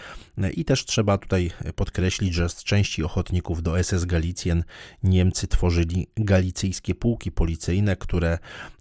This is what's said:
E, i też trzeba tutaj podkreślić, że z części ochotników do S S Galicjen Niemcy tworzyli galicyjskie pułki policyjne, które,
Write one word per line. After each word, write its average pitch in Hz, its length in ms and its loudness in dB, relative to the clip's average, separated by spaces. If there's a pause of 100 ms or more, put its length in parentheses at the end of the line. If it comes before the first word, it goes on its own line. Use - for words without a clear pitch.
(380)
E, 98 140 0
i 165 140 -4
też 135 200 0
trzeba 101 320 2
tutaj 90 340 0 (240)
podkreślić, 92 580 0
że 85 160 2
z - 140 -14
części 101 400 0
ochotników 85 600 -2
do 85 160 0
S 90 140 0
S 87 120 0
Galicjen 85 580 0 (400)
Niemcy 92 440 4
tworzyli 85 680 2
galicyjskie 95 800 0
pułki 226 360 -2
policyjne, 87 640 0
które, 85 420 0 (440)